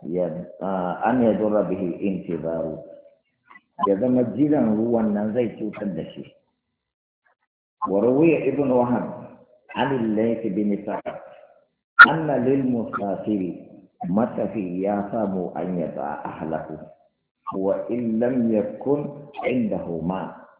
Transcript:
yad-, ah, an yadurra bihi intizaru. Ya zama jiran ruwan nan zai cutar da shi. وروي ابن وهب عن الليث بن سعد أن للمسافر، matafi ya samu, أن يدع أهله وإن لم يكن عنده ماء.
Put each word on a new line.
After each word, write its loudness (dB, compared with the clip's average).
yad-, -4
ah, -2
an 4
yadurra 4
bihi -4
intizaru. -4
Ya 4
zama 4
jiran 4
ruwan 2
nan 0
zai 0
cutar -6
da -6
shi. -14
وروي 4
ابن 0
وهب 2
عن 0
الليث 0
بن 0
سعد -6
أن 0
للمسافر، 0
matafi -2
ya 0
samu, -2
أن -4
يدع -6
أهله -6
وإن -2
لم 0
يكن 0
عنده -2
ماء. -4